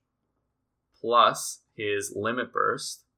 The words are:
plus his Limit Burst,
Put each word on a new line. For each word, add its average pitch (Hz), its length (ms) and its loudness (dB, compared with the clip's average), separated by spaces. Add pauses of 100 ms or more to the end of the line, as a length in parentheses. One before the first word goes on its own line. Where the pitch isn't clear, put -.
(1000)
plus 117 640 2 (120)
his 104 400 -4
Limit 113 380 -4
Burst, 104 520 -2 (140)